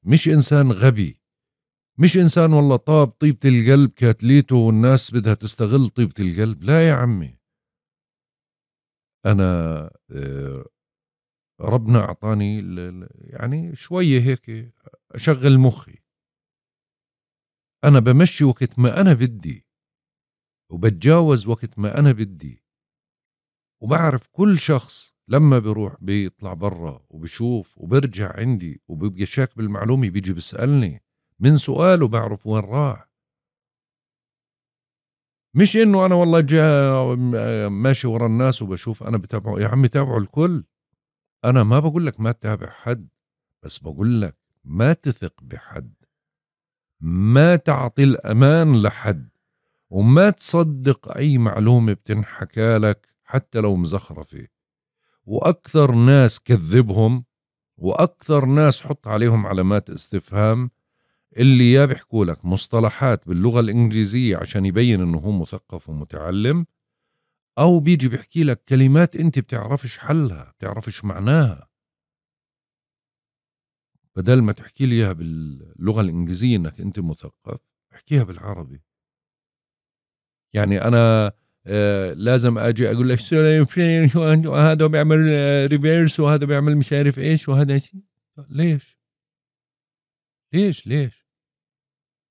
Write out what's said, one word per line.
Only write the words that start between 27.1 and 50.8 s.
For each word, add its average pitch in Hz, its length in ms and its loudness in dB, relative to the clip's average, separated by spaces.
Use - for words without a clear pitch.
وبرجع 101 600 -4
عندي 95 480 -6
وبيبقى 90 380 -8
شاك - 320 -6
بالمعلومة، 110 520 -2
بيجي 95 240 -6
بيسألني 104 680 -4
من 143 180 4
سؤاله 160 500 0
بعرف 110 400 -6
وين 107 160 -2
راح. 127 460 -6
مش 196 220 2
إنه 202 280 4
أنا 185 100 2
والله 170 260 4
جا-، 131 1300 0
ماشي 123 380 -2
ورا 117 180 -2
الناس 120 360 0
وبشوف 104 420 -10
أنا 113 140 -4
بتابعه. 101 420 -8
يا 104 80 -2
عمي 127 200 2
تابعوا 131 320 -4
الكل، 156 440 -2
أنا 123 180 4
ما 113 160 2
بقول 160 260 -2
لك 139 140 -8
ما 110 120 -4
تتابع 104 380 -8
حد، 117 400 -10
بس - 140 -12
بقول 95 440 -4
لك 87 160 -8
ما 104 300 0
تثق - 500 -8
بحد، - 500 -18
ما 110 540 2
تعطي 135 480 -2
الأمان 135 800 2
لحد، 98 480 -4
وما 123 400 4
تصدق 147 880 -2